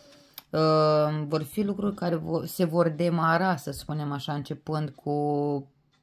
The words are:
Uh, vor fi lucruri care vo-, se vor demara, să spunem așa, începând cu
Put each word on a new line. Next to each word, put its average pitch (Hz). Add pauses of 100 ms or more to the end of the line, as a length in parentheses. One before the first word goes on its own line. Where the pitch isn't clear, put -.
(500)
Uh, 151
vor 151
fi 214
lucruri 202
care 175
vo-, 160
se 170
vor 170
demara, 170
să 139
spunem 147
așa, 143
începând 147
cu 147 (300)